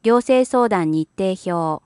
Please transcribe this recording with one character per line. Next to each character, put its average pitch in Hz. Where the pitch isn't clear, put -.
行 233
政 254
相 247
談 175
日 156
程 190
表。 170